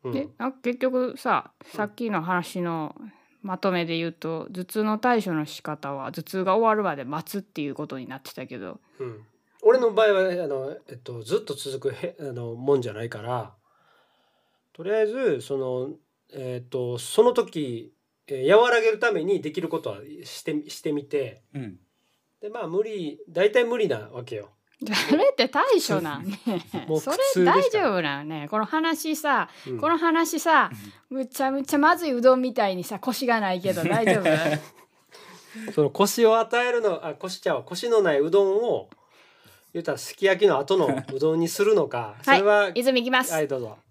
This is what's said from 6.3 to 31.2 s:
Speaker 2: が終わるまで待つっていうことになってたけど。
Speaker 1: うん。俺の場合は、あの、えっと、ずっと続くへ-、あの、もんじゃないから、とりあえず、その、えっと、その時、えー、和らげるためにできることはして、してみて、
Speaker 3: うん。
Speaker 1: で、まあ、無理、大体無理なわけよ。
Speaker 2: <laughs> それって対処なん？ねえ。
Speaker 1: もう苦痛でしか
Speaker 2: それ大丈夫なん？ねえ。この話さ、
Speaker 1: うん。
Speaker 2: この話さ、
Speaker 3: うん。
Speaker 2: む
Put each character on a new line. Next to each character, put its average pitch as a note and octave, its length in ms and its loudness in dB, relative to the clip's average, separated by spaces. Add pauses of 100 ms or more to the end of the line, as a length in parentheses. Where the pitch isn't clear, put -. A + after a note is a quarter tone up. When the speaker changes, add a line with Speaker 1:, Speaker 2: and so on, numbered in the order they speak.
Speaker 2:
が F#3+ 120 2
終 A3+ 100 4
わ A3 80 4
る G#3+ 80 0
ま E3 140 -2
で C3+ 80 -10
待 D3+ 240 -8
つ G3+ 120 -8
っ - 20 -18
て - 200 -10
い C#3+ 60 -6
う C3+ 60 -8
こ D3 120 -8
と C3+ 120 -10
に B2+ 80 -12
な C3 100 -14
っ - 60 -16
て - 120 -18
た C3 120 -12
け B2+ 120 -14
ど。 F#2 220 -12 (180)
Speaker 1:
う C3+ 60 -10
ん。 A2+ 200 -14 (380)
俺 A#3+ 160 8
の A#3 140 2
場 G#3+ 120 4
合 G#3 80 6
は、 F#3+ 80 4
あ F3+ 280 0
の、 C3+ 280 -6 (120)
え - 60 -16
っ - 20 -16
と、 A#2+ 260 -12
ず A#2 140 -2
っ - 40 0
と - 140 -10
続 C3 360 -6
く A#2+ 40 -10
へ-、 - 260 -10
あ D3+ 120 -12
の、 A#2 220 -8
も C3+ 220 2
ん B2+ 60 0
じ A#2+ 80 -6
ゃ - 20 -12
な G#2+ 120 -10
い A#2 40 -8
か G#2+ 140 -10
ら、 A#2 320 -6 (1160)
と D#3+ 100 -18
り F#3+ 100 -2
あ A3 100 4
え G#3+ 40 4
ず、 G#3+ 340 0
そ C#3 160 -6
の、 C3 340 -4 (440)
え B2+ 300 -8
っ - 40 -20
と、 B2 300 -4
そ - 240 2
の A#3+ 100 6
時、 C#3+ 600 -4 (340)
え C3 160 -6
ー、 F3 140 6
和 A#3+ 140 8
ら A#3 100 4
げ A3 100 4
る G#3+ 80 -4
た A#3+ 140 2
め E3 120 -2
に F#3 160 0
で D3 120 -8
き F#3 80 -6
る E3 80 -4
こ D#3+ 100 -4
と A#2+ 120 -6
は G2+ 80 -12 (260)
し - 180 -16
て、 D3+ 280 -6
し - 100 -14
て D#3 120 -4
み C#3+ 120 -4
て、 C#3 380 -6 (120)
Speaker 3:
う C#3+ 40 -8
ん。 G2 200 -12 (640)
Speaker 1:
で、 G#3 80 -12
ま A3+ 140 -10
あ、 F3 40 -8
無 F3+ 160 -2
理、 G3 460 -6
大 F3+ 240 2
体 B3 120 4
無 A#3+ 140 -2
理 A3 80 2
な A2 240 -4
わ A#2 140 -12
け A#2 120 -10
よ。 G#2 140 -12 (320)
Speaker 2:
<laughs> - 0 - (280)
そ D4 60 6
れ A#4+ 140 4
っ C5+ 60 -12
て B3 120 2
対 D#4 160 2 (160)
処 G3 200 -2
な D3+ 180 -6
ん？ E3 80 -10
ね G3+ 140 -8 (340)
え。 E3+ 140 -8
Speaker 1:
も D#3 80 0
う D3+ 40 0
苦 - 20 -14
痛 C4+ 80 -4
で - 20 2
し F4 40 0
か B4+ 60 0 (120)
Speaker 2:
そ - 40 2
れ F3+ 60 6
大 A4+ 260 6
丈 F4+ 240 2
夫 F3+ 80 0
な C#3+ 220 -4
ん？ D3+ 40 -8
ね D#3 180 -8
え。 - 20 -12
こ G#3+ 100 -2
の A3 60 0
話 D#4+ 500 -2
さ、 C4 340 0 (200)
Speaker 1:
う B2+ 60 -6
ん。 A#2 40 -6
Speaker 2:
こ D4 100 0
の E4 80 4
話 E4 440 0
さ、 C#4+ 320 4 (360)
Speaker 3:
う B3+ 60 -12
ん。 C4+ 40 -4
Speaker 2:
む B3+ 80 -2